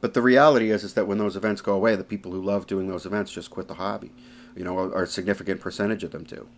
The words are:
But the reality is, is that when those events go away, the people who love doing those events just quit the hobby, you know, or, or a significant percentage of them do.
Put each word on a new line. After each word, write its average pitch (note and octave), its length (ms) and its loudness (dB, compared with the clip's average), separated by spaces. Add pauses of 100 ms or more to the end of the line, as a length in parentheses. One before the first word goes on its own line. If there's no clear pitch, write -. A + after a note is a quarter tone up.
But - 140 -4
the B2 80 2
reality B2+ 480 8
is, G#2 140 0
is F#2+ 100 -10
that G#2 140 0
when G2+ 100 0
those G#2 180 -2
events G2+ 240 -2
go G2+ 140 0
away, G#2 220 4
the F#2+ 80 -6
people G2 260 -8
who F#2 100 -6
love G2 260 -2
doing F#2+ 220 -2
those F2+ 160 -6
events G2 280 -4
just - 180 -12
quit - 180 -10
the D#2 60 -12
hobby, G2 380 -6 (440)
you F2+ 80 -10
know, F2+ 100 -4
or, F#2 160 -2
or F#2 120 -2
a F2 60 0
significant F#2+ 520 -2
percentage G#2 440 -4
of D#2 80 -10
them E2 100 -12
do. - 240 -16 (120)